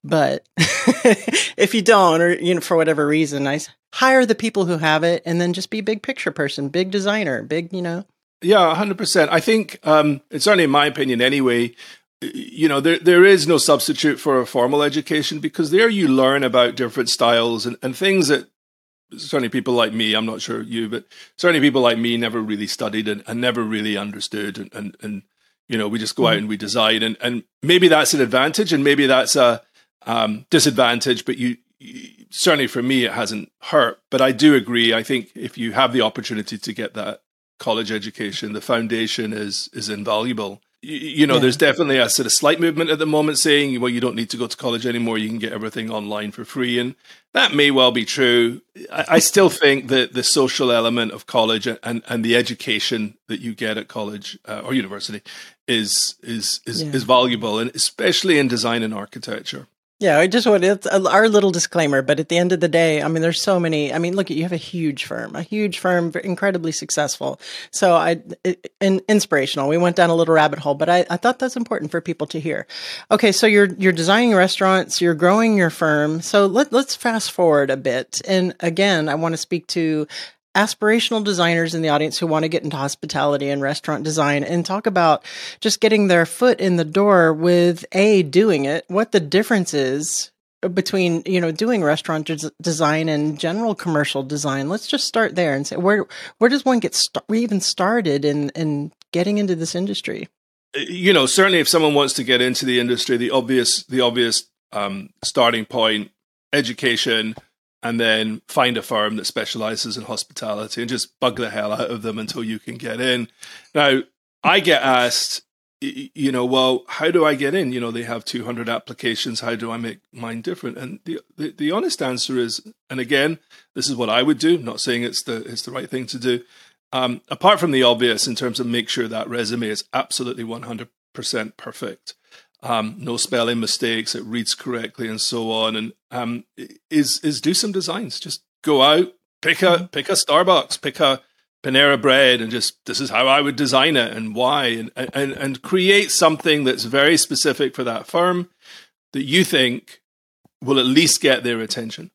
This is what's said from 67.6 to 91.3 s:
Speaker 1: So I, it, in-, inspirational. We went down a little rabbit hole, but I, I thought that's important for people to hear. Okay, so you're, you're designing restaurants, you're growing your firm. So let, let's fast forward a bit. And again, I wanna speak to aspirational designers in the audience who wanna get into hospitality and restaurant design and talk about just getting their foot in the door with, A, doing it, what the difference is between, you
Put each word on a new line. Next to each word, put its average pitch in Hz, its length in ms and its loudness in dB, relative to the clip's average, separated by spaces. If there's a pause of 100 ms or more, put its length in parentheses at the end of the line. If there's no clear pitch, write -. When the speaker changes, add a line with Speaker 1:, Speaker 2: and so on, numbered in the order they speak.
Speaker 1:
So 180 240 2
I, 165 260 2 (220)
it, - 360 -4
in-, 190 300 2
inspirational. 143 580 0
We 156 120 2
went 175 160 2
down 170 160 4
a 165 40 2
little 165 200 4
rabbit 151 240 4
hole, 143 160 -2
but 151 120 -2
I, 175 220 4
I 175 80 -4
thought 247 220 0
that's 254 180 -4
important 226 320 -6
for 170 100 -4
people 160 280 -6
to 160 120 -10
hear. 151 280 -6 (420)
Okay, 208 220 4
so 226 160 2
you're, 202 260 6
you're 190 180 2
designing 196 440 2
restaurants, 190 640 2
you're 170 140 2
growing 208 420 4
your 170 140 2
firm. 156 500 0
So 202 240 2
let, 240 260 2
let's 262 240 0
fast 226 360 -4
forward 147 400 2
a 135 60 -2
bit. 131 500 -4
And 185 320 0
again, 170 500 0
I 143 60 -2
wanna 165 220 -2
speak 165 320 -6
to 156 380 -2 (480)
aspirational 214 680 2
designers 170 520 0
in 165 80 -2
the 156 60 0
audience 147 280 0
who 170 80 -2
wanna 156 220 0
get 165 160 -2
into 151 120 -6
hospitality 139 720 -2
and 139 140 -4
restaurant 147 420 -4
design 147 400 0
and 170 220 -2
talk 202 220 -4
about 180 360 2 (380)
just - 180 -2
getting 208 280 4
their 170 180 6
foot - 340 0
in 185 180 2
the 165 80 0
door 180 460 4
with, 175 600 2
A, 196 320 4
doing 156 420 2
it, 151 220 -2
what 208 240 -2
the 202 80 4
difference 185 560 0
is 139 560 -2 (420)
between, 180 540 0
you 185 120 0